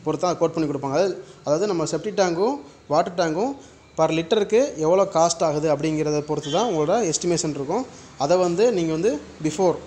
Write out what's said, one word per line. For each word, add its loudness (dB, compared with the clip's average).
பொறுத்து -2
தான் 0
கோட் 0
பண்ணி -2
கொடுப்பாங்க. -2
அதாவது, 0
அதாவது 0
நம்ம 0
செப்டி -4
டேங்க்கும் 0
water 0
டேங்க்கும் 0
per 4
லிட்டருக்கு 2
எவ்வளோ 4
cost 2
ஆகுது 0
அப்படிங்கிறத 0
பொறுத்து -4
தான் 2
உங்களோட 0
estimation -2
இருக்கும். -4
அதை 2
வந்து 2
நீங்க 0
வந்து 0
before 2